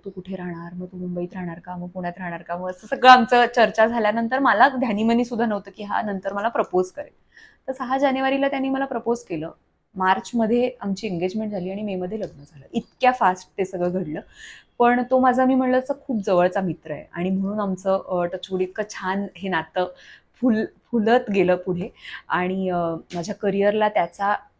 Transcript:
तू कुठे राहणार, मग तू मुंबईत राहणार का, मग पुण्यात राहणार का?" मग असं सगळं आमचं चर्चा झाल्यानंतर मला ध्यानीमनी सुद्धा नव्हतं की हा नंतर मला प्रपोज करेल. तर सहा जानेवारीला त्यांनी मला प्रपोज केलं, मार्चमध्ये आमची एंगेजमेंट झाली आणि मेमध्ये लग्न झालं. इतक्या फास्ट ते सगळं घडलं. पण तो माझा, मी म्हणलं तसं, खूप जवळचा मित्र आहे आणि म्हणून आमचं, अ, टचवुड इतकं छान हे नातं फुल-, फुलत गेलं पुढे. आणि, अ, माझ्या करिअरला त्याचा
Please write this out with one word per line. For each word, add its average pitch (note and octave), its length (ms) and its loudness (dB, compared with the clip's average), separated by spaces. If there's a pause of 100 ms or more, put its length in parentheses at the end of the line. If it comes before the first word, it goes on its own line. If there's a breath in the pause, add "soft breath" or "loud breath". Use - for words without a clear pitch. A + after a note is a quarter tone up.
तू G3 60 -12
कुठे F#3 260 -12
राहणार, F3 380 -10
मग F3+ 120 -10
तू F#3 100 -16
मुंबईत F3+ 380 -6
राहणार F3 240 -8
का, F3+ 180 -14
मग F3 120 -10
पुण्यात F3 300 -8
राहणार E3+ 240 -8
का?" E3+ 140 -8
मग F#3 140 -6
असं F#3 160 -12
सगळं B3+ 240 6
आमचं A#3+ 360 8 (100)
चर्चा A3 300 4
झाल्यानंतर A#3 520 0
मला B3 300 6
ध्यानीमनी A#3 560 0
सुद्धा A#3 220 -2
नव्हतं G3+ 300 -4
की G#3+ 60 -14
हा G3+ 200 -2
नंतर G3 300 -4
मला G3+ 160 -2
प्रपोज F#3 420 0
करेल. - 240 -14 (540 soft breath)
तर C4 40 -2
सहा B3+ 260 -2
जानेवारीला C4+ 500 2
त्यांनी C4+ 200 -2
मला C4+ 160 -2
प्रपोज A#3 400 -4
केलं, D#3+ 260 -8 (460)
मार्चमध्ये A3 760 0 (100)
आमची G3 260 -4
एंगेजमेंट G3 460 -4
झाली F#3 180 -6
आणि G3+ 120 -8
मेमध्ये F#3+ 360 -6
लग्न D#3 240 -10 (100)
झालं. C3+ 200 -20
इतक्या B3 400 0
फास्ट F#3+ 360 0 (100)
ते F#3+ 60 0
सगळं F3+ 280 -2
घडलं. F3 280 -4 (580 loud breath)
पण A#3+ 320 4
तो C4 80 4
माझा, B3+ 260 4
मी C4 100 4
म्हणलं B3+ 260 2
तसं, C#4 140 -4 (120)
खूप A3 200 -4
जवळचा F3+ 340 2
मित्र F3+ 300 -4
आहे D3 220 -10
आणि F3+ 180 -4
म्हणून G3 300 -2
आमचं, F#3+ 480 -2
अ, F3 160 0
टचवुड F#3 380 -4
इतकं F#3 280 -4
छान G3 360 -4 (100)
हे F#3 120 -8
नातं E3+ 360 -2 (560 loud breath)
फुल-, A3 240 2
फुलत A#3 720 0
गेलं F3+ 220 4
पुढे. F3+ 380 -4 (340 loud breath)
आणि, F#3 400 -2
अ, F3 100 -2 (360)
माझ्या F3 200 -6
करिअरला G#3 540 2
त्याचा G3+ 460 -2 (260)